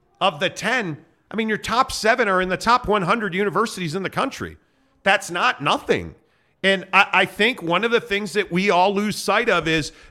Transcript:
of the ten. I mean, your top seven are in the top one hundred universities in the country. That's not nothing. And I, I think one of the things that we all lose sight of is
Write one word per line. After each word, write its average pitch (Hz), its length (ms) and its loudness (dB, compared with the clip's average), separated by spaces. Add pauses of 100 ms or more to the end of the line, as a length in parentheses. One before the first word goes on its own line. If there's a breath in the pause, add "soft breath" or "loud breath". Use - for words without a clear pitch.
(200)
of 175 220 0
the 180 80 0
ten. 196 480 -4 (340)
I 202 60 -8
mean, 220 100 -2
your 214 100 -2
top 233 320 0
seven 226 380 0
are 185 140 2
in 185 80 -2
the 180 80 -2
top 240 280 2
one 202 180 2
hundred 202 300 -2
universities 185 600 -2
in 190 80 -4
the 165 60 -4
country. 104 480 -6 (460)
That's 202 280 2
not 196 320 -2
nothing. 151 520 -2 (480)
And 190 280 2
I, 196 220 6
I 185 120 4
think 214 380 -2
one 175 220 0
of 233 60 0
the 226 100 2
things 202 320 -4
that 190 180 -2
we 185 180 0
all 185 240 4
lose 202 220 -2
sight 220 320 0
of 170 220 2
is 160 240 0 (180 loud breath)